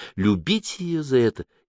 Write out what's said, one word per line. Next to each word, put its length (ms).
любите 680
ее 200
за 140
это. 280